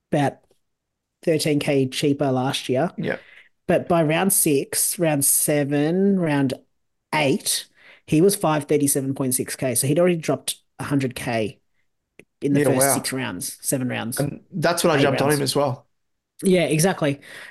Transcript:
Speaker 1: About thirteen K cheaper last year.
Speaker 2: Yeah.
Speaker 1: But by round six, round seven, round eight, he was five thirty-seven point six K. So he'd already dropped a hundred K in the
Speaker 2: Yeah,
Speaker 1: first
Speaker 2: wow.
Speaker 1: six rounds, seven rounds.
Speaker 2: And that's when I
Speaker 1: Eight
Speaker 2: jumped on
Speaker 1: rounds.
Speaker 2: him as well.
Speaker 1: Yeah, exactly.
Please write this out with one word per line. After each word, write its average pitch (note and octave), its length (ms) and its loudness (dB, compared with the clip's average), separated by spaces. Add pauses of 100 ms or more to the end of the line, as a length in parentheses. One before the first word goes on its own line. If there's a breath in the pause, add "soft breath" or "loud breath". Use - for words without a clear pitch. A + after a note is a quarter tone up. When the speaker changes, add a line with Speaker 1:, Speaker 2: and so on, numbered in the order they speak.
(120)
Speaker 1:
About C#3+ 280 0 (840)
thirteen D3+ 360 2
K C#3 280 2
cheaper C#3+ 440 0
last B2+ 360 -2
year. C3+ 300 0
Speaker 2:
Yeah. - 180 -4 (500 loud breath)
Speaker 1:
But E3 220 0
by E3+ 160 4
round E3+ 300 2
six, - 680 0
round D3+ 240 0
seven, D3+ 960 0
round C#3+ 340 0 (640)
eight, D3 500 -2 (400 soft breath)
he D#3 140 2
was G3 160 4
five D3+ 300 -2
thirty-seven C#3+ 500 0
point C3 200 -2
six - 200 -6
K. B2+ 180 -2
So C3 140 -2
he'd D3+ 120 2
already F3 180 2
dropped - 400 -4 (220)
a - 40 -8
hundred C3+ 320 -2
K A#2 440 -4 (840)
in C#3+ 100 0
the C#3+ 80 4
Speaker 2:
Yeah, C#3+ 60 4
Speaker 1:
first B2+ 120 2
Speaker 2:
wow. C3+ 180 4
Speaker 1:
six - 180 -4
rounds, A#2+ 480 -8
seven B2+ 260 -4
rounds. A2+ 320 -6
Speaker 2:
And C#3+ 220 -4 (100)
that's E3+ 320 0
when F3 80 4
I D3 60 2
Speaker 1:
Eight C#3 40 4
Speaker 2:
jumped C3+ 200 2
on C#3 80 2
Speaker 1:
rounds. D3 100 2
Speaker 2:
him C#3 40 -2
as B2+ 120 -2
well. C#3 320 -2 (560)
Speaker 1:
Yeah, F3+ 200 4
exactly. D#3 580 0 (280 loud breath)